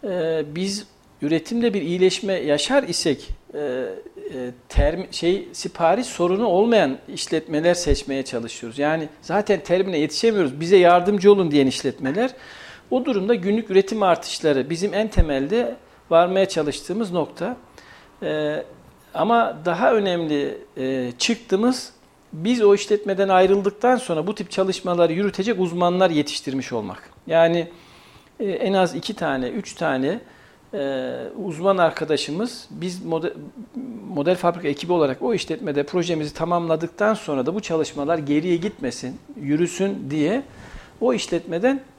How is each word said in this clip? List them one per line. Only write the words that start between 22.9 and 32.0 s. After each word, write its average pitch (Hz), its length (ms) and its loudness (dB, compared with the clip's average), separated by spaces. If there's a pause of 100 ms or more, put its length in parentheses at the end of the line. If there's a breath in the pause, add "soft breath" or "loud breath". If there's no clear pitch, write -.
ayrıldıktan 196 680 4
sonra 160 300 -2
bu 208 80 -4
tip 190 160 -10
çalışmaları 180 640 2
yürütecek 196 480 -2
uzmanlar 180 500 2
yetiştirmiş 143 640 -2
olmak. 104 380 -8 (160)
Yani, 165 420 2 (720 loud breath)
e, - 100 -4
en 185 220 -2
az 185 220 2
iki 170 200 -8
tane, 135 340 -2
üç - 260 -8
tane, 151 460 -2 (540 loud breath)
e, 135 380 -4 (320)
uzman 185 340 0
arkadaşımız, 160 920 -2